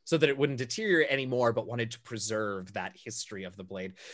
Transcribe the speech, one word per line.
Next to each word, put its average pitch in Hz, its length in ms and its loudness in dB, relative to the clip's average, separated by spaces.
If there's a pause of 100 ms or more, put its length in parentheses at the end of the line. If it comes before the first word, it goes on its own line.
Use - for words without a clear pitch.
so 165 140 2
that 143 100 6
it 139 80 0
wouldn't 139 220 2
deteriorate 156 520 2
anymore, 127 420 2
but 104 140 -2
wanted 117 260 -2
to - 80 -14
preserve 104 720 -4
that 92 180 -4 (100)
history 104 420 -8
of 92 120 -12
the 98 80 -12
blade. 95 300 -8 (200)